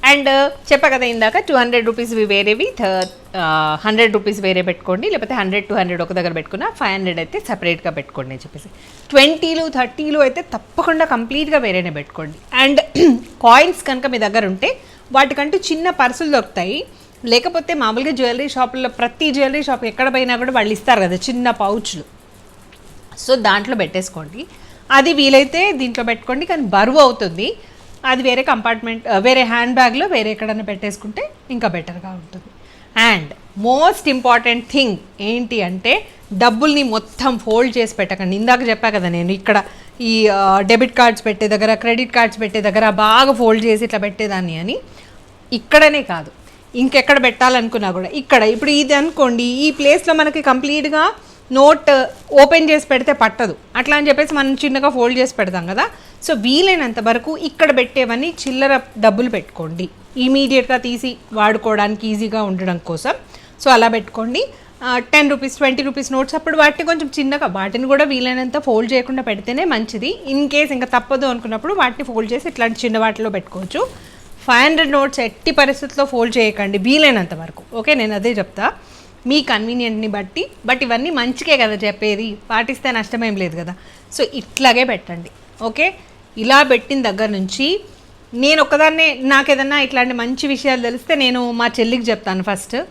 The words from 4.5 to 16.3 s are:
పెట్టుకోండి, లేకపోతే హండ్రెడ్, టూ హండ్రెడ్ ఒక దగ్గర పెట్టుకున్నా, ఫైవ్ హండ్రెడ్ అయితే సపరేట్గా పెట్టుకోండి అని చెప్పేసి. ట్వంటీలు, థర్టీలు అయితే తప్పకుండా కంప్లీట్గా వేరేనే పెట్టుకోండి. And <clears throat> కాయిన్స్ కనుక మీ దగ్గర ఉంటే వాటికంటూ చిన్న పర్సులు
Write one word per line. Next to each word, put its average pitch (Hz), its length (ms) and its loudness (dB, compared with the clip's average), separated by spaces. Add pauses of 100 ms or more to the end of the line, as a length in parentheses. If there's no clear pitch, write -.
పెట్టుకోండి, 185 480 -4
లేకపోతే 254 240 -4
హండ్రెడ్, 202 320 -2
టూ 208 100 -4
హండ్రెడ్ 180 260 -2
ఒక 170 120 -6
దగ్గర 175 180 -2
పెట్టుకున్నా, 196 380 -8
ఫైవ్ 240 240 -4
హండ్రెడ్ 185 260 -4
అయితే 165 200 -8
సపరేట్గా 175 520 -4
పెట్టుకోండి 135 380 -10
అని 131 100 -14
చెప్పేసి. - 300 -20 (400)
ట్వంటీలు, 320 580 2
థర్టీలు 294 520 -4
అయితే 277 220 2
తప్పకుండా 320 640 -2
కంప్లీట్గా 285 520 -2
వేరేనే 185 320 -2
పెట్టుకోండి. 151 480 -12 (260)
And 277 180 4 (300)
<clears throat> - 340 -2
కాయిన్స్ 277 380 6
కనుక 262 240 -4
మీ 247 100 -4
దగ్గర 214 280 0
ఉంటే 196 320 -2 (340)
వాటికంటూ 285 460 2 (140)
చిన్న 330 180 -2
పర్సులు 294 420 0